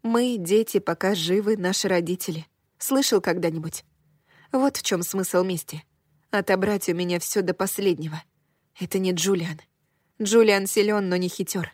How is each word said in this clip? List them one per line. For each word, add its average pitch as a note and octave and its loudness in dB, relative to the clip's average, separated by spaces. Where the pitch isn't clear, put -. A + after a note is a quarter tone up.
Мы, A#3+ 2
дети, G3 2
пока F#3+ 0
живы, G3 0
наши F#3+ 0
родители. F3 -2
Слышал C4 2
когда-нибудь? E3 -4
Вот C4+ 0
в - -6
чём F3+ -2
смысл F#3 0
мести. E3 -8
Отобрать G3 0
у F3 0
меня F3 -2
всё G3+ -2
до F3+ -2
последнего. E3+ -2
Это F#3+ -4
не F#3 0
Джулиан. E3+ -2
Джулиан G#3 4
силён, G#3 2
но F3+ 0
не F3+ 0
хитёр. F3 -6